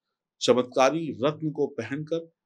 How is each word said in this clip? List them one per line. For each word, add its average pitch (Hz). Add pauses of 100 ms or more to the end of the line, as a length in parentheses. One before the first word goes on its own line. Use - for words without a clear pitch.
(400)
चमत्कारी 131
रत्न 156
को 143
पहनकर 151 (140)